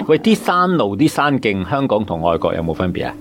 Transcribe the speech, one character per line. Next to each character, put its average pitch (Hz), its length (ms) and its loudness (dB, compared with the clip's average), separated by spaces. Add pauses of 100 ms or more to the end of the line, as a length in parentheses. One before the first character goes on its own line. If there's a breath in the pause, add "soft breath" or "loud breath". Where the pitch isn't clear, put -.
嗯。 - 80 -8
喂， 156 120 4
啲 220 140 2
山 180 440 2
路、 101 180 0
啲 131 100 2
山 147 360 2
徑， 98 280 -2
香 139 160 0
港 107 200 0
同 82 160 -4
外 85 160 2
國 87 180 -2
有 85 80 -4
冇 82 100 -2
分 92 200 -2
別 - 140 -4
啊？ - 140 -10